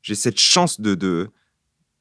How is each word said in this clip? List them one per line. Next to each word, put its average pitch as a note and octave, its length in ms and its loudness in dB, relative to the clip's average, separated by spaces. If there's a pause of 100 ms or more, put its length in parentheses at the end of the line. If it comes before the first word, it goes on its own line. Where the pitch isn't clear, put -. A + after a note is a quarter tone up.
j'ai G#2 120 -6
cette A2 240 -2
chance - 400 2
de, G#2 160 0
de, F#2 340 -2 (720)